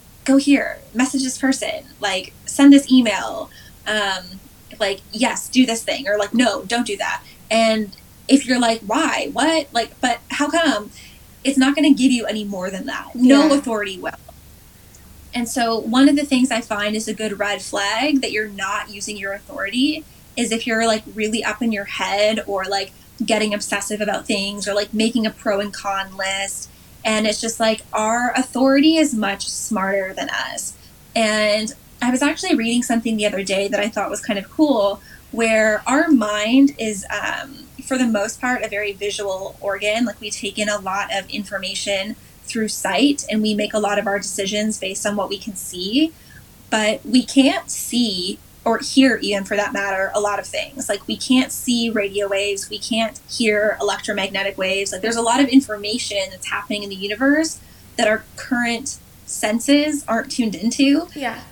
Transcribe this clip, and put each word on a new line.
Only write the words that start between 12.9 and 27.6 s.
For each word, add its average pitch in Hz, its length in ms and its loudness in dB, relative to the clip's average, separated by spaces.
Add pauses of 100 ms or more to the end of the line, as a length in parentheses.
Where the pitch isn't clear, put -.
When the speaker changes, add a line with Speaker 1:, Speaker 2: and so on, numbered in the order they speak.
Speaker 1:
No 277 320 8
Speaker 2:
Yeah. 285 80 6
Speaker 1:
authority 208 440 -2
will. 165 140 -8 (1200)
And 240 160 -4
so 226 300 0
one 247 300 6
of 285 80 6
the 285 100 2
things 254 240 4
I 226 100 0
find 214 340 -2
is 214 140 -4
a 214 60 -2
good 202 240 -4
red 202 240 -2
flag 226 580 0
that 240 120 -4
you're 214 160 -2
not 196 420 -6
using 202 260 -10
your 196 160 -8
authority 214 720 -2 (320)
is 226 160 0
if 226 140 -2
you're, 226 200 0
like, 220 180 0 (100)
really 214 280 -2
up 214 200 -4
in 226 100 0
your 202 120 -4
head 202 640 0
or, 196 180 -2
like, 196 280 -4 (320)
getting 214 300 0
obsessive 208 460 -4
about - 260 -4
things 101 400 -4
or, 202 80 -2
like, 208 180 -2
making 220 340 2
a 220 40 0
pro 202 300 -2
and 208 120 -4
con 190 440 -6
list. 196 520 -6 (360)
And 214 220 2
it's 214 140 0
just 240 200 -4